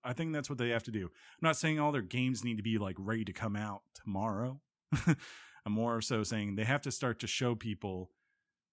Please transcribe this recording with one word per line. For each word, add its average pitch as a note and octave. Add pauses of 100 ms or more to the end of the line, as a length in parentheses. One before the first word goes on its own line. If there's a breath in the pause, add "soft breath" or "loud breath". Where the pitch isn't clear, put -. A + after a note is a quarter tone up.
I B2
think D#3+
that's D3
what C#3
they A#2+
have A#2
to A#2
do. G2+
I'm -
not D#3+
saying D#3
all D3
their C3+
games A#2+
need A#2
to G#2
be, A2
like, F#2+
ready G#2+
to G2
come G#2
out G#2 (100)
tomorrow. A2 (300)
<laughs> -
I'm -
more A#2
so A2
saying G#2
they G#2+
have C3+
to C3+
start B2
to A#2+
show B2
people G2 (600)